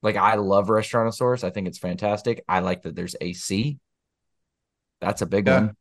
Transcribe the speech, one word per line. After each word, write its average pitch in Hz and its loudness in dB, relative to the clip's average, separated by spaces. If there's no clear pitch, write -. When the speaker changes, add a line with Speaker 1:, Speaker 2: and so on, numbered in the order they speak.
Speaker 1:
Like, 107 2
I 101 4
love 98 2
Restaurantosaurus. 113 0
I 92 -2
think 92 -6
it's 87 -10
fantastic. 104 -2
I 92 2
like 90 -2
that 82 -10
there's 90 -8
A 90 -6
C. 117 -4
That's 101 -2
a 95 -2
big 98 2
Speaker 2:
Yeah. 107 6
Speaker 1:
one. 107 2